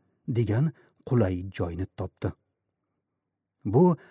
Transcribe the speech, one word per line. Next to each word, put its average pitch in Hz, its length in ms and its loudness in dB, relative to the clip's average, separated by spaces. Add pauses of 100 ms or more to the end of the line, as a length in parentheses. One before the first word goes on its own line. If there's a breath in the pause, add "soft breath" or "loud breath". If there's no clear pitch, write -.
(280)
degan 120 440 0 (340 soft breath)
qulay 101 300 2 (100)
joyni 90 400 -6
topdi. - 420 -8 (1400)
Bu 151 320 4 (140)